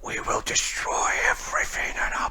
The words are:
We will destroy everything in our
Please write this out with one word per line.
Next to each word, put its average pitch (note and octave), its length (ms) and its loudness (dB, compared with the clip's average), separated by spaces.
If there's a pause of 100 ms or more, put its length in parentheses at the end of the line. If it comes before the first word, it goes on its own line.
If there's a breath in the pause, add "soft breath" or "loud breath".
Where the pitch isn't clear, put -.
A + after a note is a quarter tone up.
We - 180 -4
will - 200 2
destroy - 680 0 (180)
everything - 640 0
in - 240 0
our - 120 0